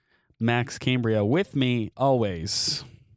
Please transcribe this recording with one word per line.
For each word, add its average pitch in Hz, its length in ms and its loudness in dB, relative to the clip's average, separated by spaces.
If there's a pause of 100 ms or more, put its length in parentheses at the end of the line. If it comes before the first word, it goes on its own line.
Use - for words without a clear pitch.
(380)
Max 120 400 0
Cambria. 117 460 0
With 151 320 0
me 123 400 0
always, 107 880 0 (340)